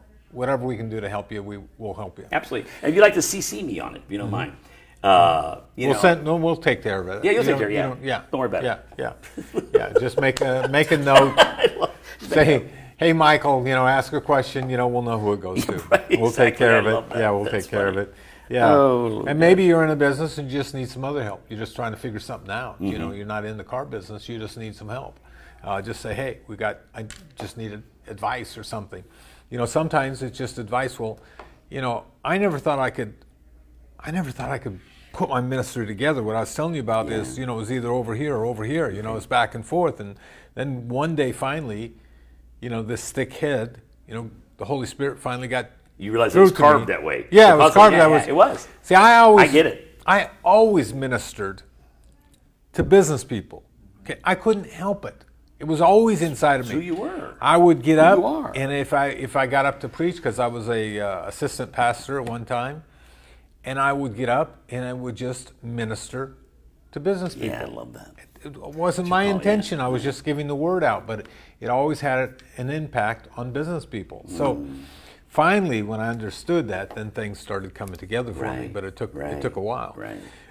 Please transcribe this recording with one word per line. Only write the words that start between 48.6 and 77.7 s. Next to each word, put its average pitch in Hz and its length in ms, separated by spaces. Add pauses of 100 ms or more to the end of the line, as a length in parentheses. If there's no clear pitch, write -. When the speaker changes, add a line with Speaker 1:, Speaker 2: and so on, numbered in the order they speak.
Speaker 1:
See, - 120
I 226 220
always, 214 320
Speaker 2:
I - 20
get 156 140
it. - 400
Speaker 1:
I 190 240 (160)
always 185 480
ministered 117 680 (1080)
to 165 100
business 151 400
people. - 400 (400)
Okay, - 200
I 185 120
couldn't 196 340
help 196 360
it. - 200 (340)
It - 80
was 156 140
always 202 400
inside 143 400
of 123 80
me. 110 60
Speaker 2:
Who 151 40
you 170 160
were. 302 460
Speaker 1:
I 156 160
would 170 240
get 156 160
Speaker 2:
Who 156 80
Speaker 1:
up, 190 140
Speaker 2:
you 185 60
are. 285 300
Speaker 1:
and 135 160
if 143 220
I, 143 140
if 131 280
I 135 100
got 135 200
up 139 160
to 135 80
preach, 170 320
'cause 113 180
I 123 80
was 120 220
a, 110 300
uh, 95 280
assistant 127 460
pastor 123 460
at 123 100
one 117 160
time, 131 380 (800)
and 131 120
I 139 140
would 139 240
get 120 140
up 143 400
and 123 160
I 123 80
would 123 240
just 127 340 (100)
minister 120 720 (580)
to 151 80
business 180 340
people. 117 140
Speaker 2:
Yeah, - 140
I - 20
love - 280
that. - 200 (280)
Speaker 1:
It, - 60
it 143 100
wasn't 147 200
Speaker 2:
What 170 100 (180)
you 175 40
Speaker 1:
my 185 140
Speaker 2:
call - 20
it, - 20
yeah. 196 80
Speaker 1:
intention. 196 460
I 123 80
was 127 120
just 135 220
giving 147 240
the 143 80
word 170 260
out, 104 240
but 107 220 (320)
it 117 100
always 139 300
had 131 420 (140)
an 127 140
impact 123 640
on 123 160
business 156 340
people. - 440
So 135 260
Speaker 2:
Mm. 139 280 (440)
Speaker 1:
finally, 165 540
when 107 180
I 113 80
understood 117 640
that, 98 260
then 107 160
things 104 260
started 95 380